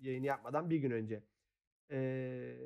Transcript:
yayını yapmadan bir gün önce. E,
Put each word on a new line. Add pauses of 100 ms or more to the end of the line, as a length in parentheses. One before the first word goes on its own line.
yayını
yapmadan
bir
gün
önce. (680)
E,